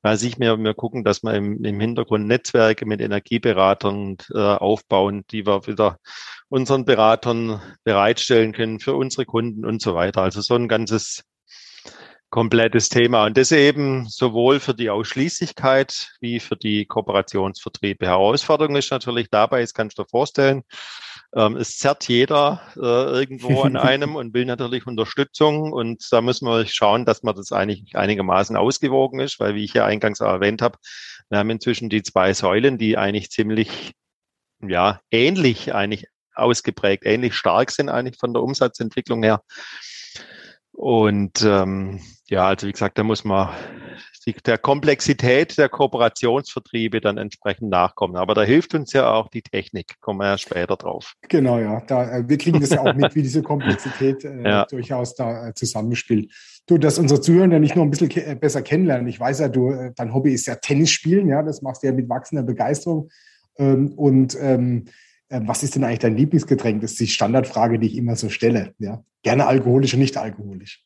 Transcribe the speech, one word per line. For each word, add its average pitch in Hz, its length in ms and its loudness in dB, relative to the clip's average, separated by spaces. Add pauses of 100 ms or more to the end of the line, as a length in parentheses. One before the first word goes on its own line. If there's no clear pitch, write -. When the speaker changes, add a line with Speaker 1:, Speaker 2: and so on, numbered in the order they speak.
Speaker 1:
weil 107 160 2
sich 117 220 -6
wir, 113 180 2
wir 107 160 -2
gucken, 120 300 -8
dass 104 180 2
wir 110 140 -2
im, 104 280 -4
im 101 160 -4
Hintergrund 113 460 -2
Netzwerke 110 640 2
mit 104 140 -4
Energieberatern, 101 1160 0 (160)
äh, 110 60 -2
aufbauen, 101 920 0
die 107 160 -8
wir 98 220 0
wieder 101 300 0 (520)
unseren 131 360 0
Beratern 113 760 2 (220)
bereitstellen 110 680 2
können 110 260 -4
für 139 160 -2
unsere 131 300 -4
Kunden 113 380 -4
und 110 180 -4
so 101 120 -2
weiter. 92 300 0
Also 95 180 -2
so 120 140 0
ein 120 140 0
ganzes 110 540 -2 (1040)
komplettes 113 580 2
Thema. 120 380 4
Und 107 100 -2
das 131 160 4
eben 139 560 2
sowohl 123 540 0
für 135 120 -4
die 113 160 -4
Ausschließlichkeit 131 1300 -2
wie 117 180 -4
für - 160 -6
die 104 300 -2
Kooperationsvertriebe. 98 1200 -4
Herausforderung 139 720 2
ist 135 120 -2
natürlich 120 400 -4
dabei, 113 300 2
das 117 140 -4
kannst 107 260 -6
du - 40 -6
dir - 60 -12
vorstellen, 135 540 0 (720)
ähm, 113 220 2
es - 200 -8
zerrt - 300 0
jeder, 143 540 2 (160)
äh, - 20 -18
irgendwo 131 840 0
an 131 120 0
Speaker 2:
<laughs> - 0 -
Speaker 1:
einem 139 400 0
und 120 180 -8
will 123 120 0
natürlich 123 420 -6
Unterstützung. 151 840 0
Und 117 380 -6
da 117 100 6
müssen 123 260 -2
wir 113 200 2
schauen, 110 360 2
dass 113 180 2
man 110 140 -2
das 98 160 -12
eigentlich 101 460 -4
einigermaßen 98 580 0
ausgewogen 135 640 0
ist, 135 220 -6
weil, 104 140 0
wie 104 100 -4
ich - 80 -12
ja 113 120 2
eingangs 104 360 -2
auch 104 100 0
erwähnt 101 300 0
habe, 120 160 0 (520)
wir 104 80 0
haben 104 120 0
inzwischen 113 400 -4
die 104 120 0
zwei 95 320 2
Säulen, 113 440 2
die 110 200 0
eigentlich 101 320 -2
ziemlich, 107 600 -2 (720)
ja, 92 400 0 (100)
ähnlich 131 600 2
eigentlich 101 340 -4 (260)
ausgeprägt, - 720 0
ähnlich 113 300 0
stark 104 360 2
sind 143 180 -2
eigentlich 123 280 -4
von 120 160 -6
der 123 80 0
Umsatzentwicklung 120 800 -4
her. 110 200 4 (1300)
Und, 104 720 2
ähm, 98 560 2 (280)
ja, 92 200 2
also 98 180 0
wie 101 60 -4
gesagt, - 260 -4
da 107 60 0
muss 110 220 -2
man 95 240 0 (760)
die, 113 80 -4
der 113 240 0
Komplexität 139 1000 2
der 143 100 6
Kooperationsvertriebe 117 1300 -2
dann 104 160 -2
entsprechend 104 520 -6
nachkommen. 90 460 0
Aber 92 180 0
da 107 80 4
hilft 131 320 4
uns 151 200 -6
ja 127 180 4
auch 110 160 0
die 117 140 -10
Technik, - 580 -10
kommen 98 200 -8
wir 101 80 -2
ja 98 100 0
später 90 400 -4
drauf. - 360 -10 (140)
Speaker 2:
Genau, 131 320 2
ja. 110 220 -4
Da, 123 280 -2
äh, 120 180 -4
wir 147 100 2
kriegen 156 240 2
das 135 80 0
ja 143 120 2
auch 139 140 2
mit, 156 200 0
wie 156 60 2
diese 139 220 -2
Komplexität, 135 800 -2
äh, 135 200 -12
Speaker 1:
<laughs> 104 60 0
Ja. 104 160 2
Speaker 2:
durchaus 123 480 -8
da, 117 360 -6
äh, 110 40 -14
zusammenspielt. 113 800 -4 (360)
Du, 175 100 4
dass 147 200 2
unsere 143 220 4
Zuhörer 170 400 6
nicht 151 160 4
nur 175 80 4
ein 147 80 2
bisschen 147 180 0
ke-, 151 160 -4
äh, 147 100 -8
besser 143 260 0
kennenlernen. 147 460 0
Ich 101 120 -8
weiß 131 200 -2
ja, 143 100 0
du, 127 220 0
äh, 127 240 -6
dein 113 180 -6
Hobby 135 200 2
ist 120 140 -4
ja 120 80 -6
Tennis 147 340 0
spielen, 185 380 2
ja, 147 160 2
das 156 180 -6
machst 131 220 -10
du 139 40 0
ja 127 60 0
mit 123 140 -2
wachsender 127 360 -6
Begeisterung. 143 680 -4 (480)
Ähm, 139 400 4
und, 131 420 4
ähm, 123 460 0 (420)
äh, 123 160 -6
was 110 200 -4
ist 139 120 -4
denn 135 80 0
eigentlich 117 160 -2
dein 110 160 2
Lieblingsgetränk? 123 640 2
Das 110 100 -6
ist - 100 -12
die 113 60 0
Standardfrage, 117 720 0
die 110 100 0
ich - 100 -2
immer 117 180 -2
so 110 140 -6
stelle, 113 500 0
ja. 107 240 -10 (200)
Gerne 127 220 2
alkoholisch 127 480 2
und 127 60 2
nicht 135 180 2
alkoholisch. 101 680 -12